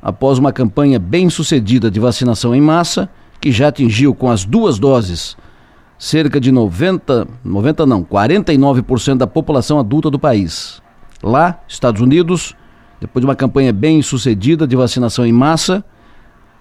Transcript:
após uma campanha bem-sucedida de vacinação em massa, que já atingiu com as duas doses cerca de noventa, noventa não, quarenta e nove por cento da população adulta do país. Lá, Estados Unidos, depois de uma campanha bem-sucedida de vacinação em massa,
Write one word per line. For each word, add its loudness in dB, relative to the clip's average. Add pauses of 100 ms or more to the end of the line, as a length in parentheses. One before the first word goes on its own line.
após 0
uma 2
campanha 0
bem-sucedida 0
de -2
vacinação 0
em 2
massa, 0 (320)
que 0
já 2
atingiu 2
com -2
as 0
duas 0
doses 0 (600)
cerca -2
de 2
noventa, 0 (200)
noventa -2
não, 0
quarenta 0
e 4
nove 2
por -2
cento -2
da 0
população -2
adulta -2
do -2
país. -4 (400)
Lá, 0
Estados -2
Unidos, 0 (440)
depois -6
de 0
uma 0
campanha 0
bem-sucedida 0
de -2
vacinação 0
em 2
massa, 0 (760)